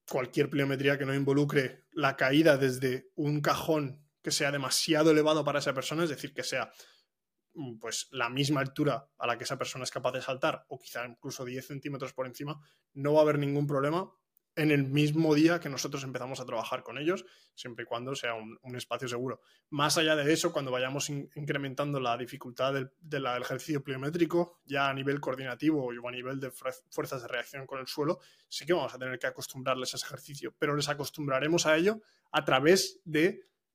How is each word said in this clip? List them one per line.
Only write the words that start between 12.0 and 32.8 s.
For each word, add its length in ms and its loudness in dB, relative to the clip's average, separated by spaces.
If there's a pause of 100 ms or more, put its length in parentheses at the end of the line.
por 140 -6
encima, 320 -10 (340)
no 200 0
va 60 8
a 40 10
haber 160 4
ningún 280 0
problema 440 0 (440)
en 140 2
el 140 6
mismo 500 4
día 280 4
que 80 -8
nosotros 340 -6
empezamos 380 -8
a 40 -10
trabajar 380 -6
con 140 -12
ellos, 280 -2 (300)
siempre 280 -12
y 20 -10
cuando 300 -6
sea 180 -4
un, 280 -10
un 140 -12
espacio 320 -8
seguro. 320 -6 (300)
Más 280 0
allá 180 4
de 160 2
eso, 200 2
cuando 200 -2
vayamos 380 -2
in-, 260 -6
incrementando 640 -4
la 160 0
dificultad 560 -4
del, 260 -4
de 220 -6
la, 140 -2
del 80 -4
ejercicio 380 -4
pliométrico, 840 -2
ya 240 0
a 40 0
nivel 280 -2
coordinativo 640 0
o 220 -8
a 40 -8
nivel 300 -6
de 100 -6
fuer-, 240 -6 (140)
fuerzas 320 -6
de 80 -14
reacción 360 -8
con 140 -10
el 80 -10
suelo, 320 -2 (300)
sí 160 -10
que 80 4
vamos 200 0
a 60 -14
tener 180 -6
que 100 -4
acostumbrarles 640 -4
a 40 -8
ese 80 -6
ejercicio, 540 -12
pero 160 0
les 140 -2
acostumbraremos 760 0
a 120 6
ello 240 2 (320)
a 100 2
través 640 4